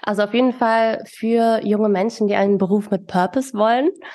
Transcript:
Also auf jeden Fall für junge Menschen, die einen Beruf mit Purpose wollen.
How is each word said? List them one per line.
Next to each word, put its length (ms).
Also 200
auf 120
jeden 180
Fall 540
für 580
junge 240
Menschen, 380
die 80
einen 240
Beruf 320
mit 160
Purpose 480
wollen. 360